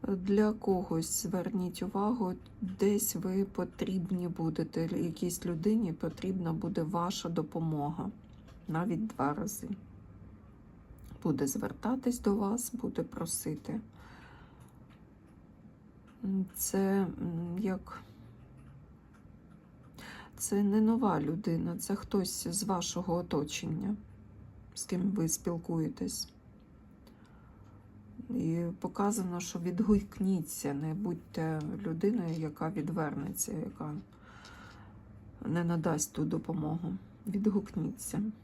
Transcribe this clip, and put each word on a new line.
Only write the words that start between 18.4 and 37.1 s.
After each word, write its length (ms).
це 260
не 180
нова 400
людина, 560
це 180
хтось 520
з 160
вашого 520
оточення, 800
з 100
ким 180
ви 280
спілкуєтесь. 1000
І 360
показано, 600
що 200
відгукніться, 1120
не 200
будьте 680
людиною, 520
яка 320
відвернеться, 840
яка 400
не 180
надасть 500
ту 120
допомогу. 680